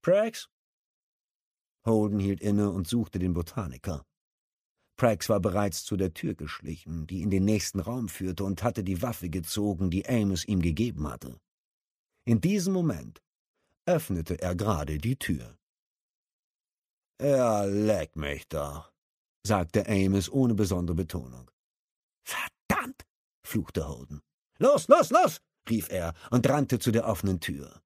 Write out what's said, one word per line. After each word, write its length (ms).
Prax?“ 480
Holden 340
hielt 220
inne 300
und 180
suchte 300
den 160
Botaniker. 720
Prax 320
war 120
bereits 440
zu 120
der 160
Tür 220
geschlichen, 720
die 160
in 80
den 140
nächsten 360
Raum 280
führte, 360
und 180
hatte 220
die 180
Waffe 280
gezogen, 600
die 180
Amos 360
ihm 180
gegeben 460
hatte. 300
In 140
diesem 340
Moment 480
öffnete 540
er 140
gerade 440
die 180
Tür. 420
„Er 480
leck 480
mich 340
doch“, 440
sagte 460
Amos 420
ohne 240
besondere 420
Betonung. 540
„Verdammt“, 840
fluchte 460
Holden. 340
„Los, 300
los, 220
los“, 300
rief 180
er 240
und 160
rannte 320
zu 140
der 140
offenen 340
Tür. 460